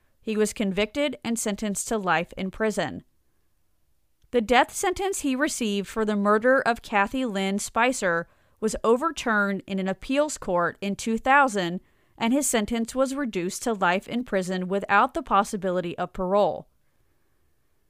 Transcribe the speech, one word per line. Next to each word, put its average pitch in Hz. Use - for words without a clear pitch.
He 220
was 208
convicted 220
and 233
sentenced 208
to 226
life 175
in 190
prison. 190
The 240
death 240
sentence 381
he 269
received 220
for 220
the 208
murder 214
of 233
Kathy 214
Lynn 196
Spicer 208
was 220
overturned 226
in 190
an 185
appeals 277
court 175
in 196
two 226
thousand, 202
and 233
his 277
sentence 226
was 262
reduced 196
to 240
life 190
in 247
prison 185
without 202
the 320
possibility 185
of 175
parole. 190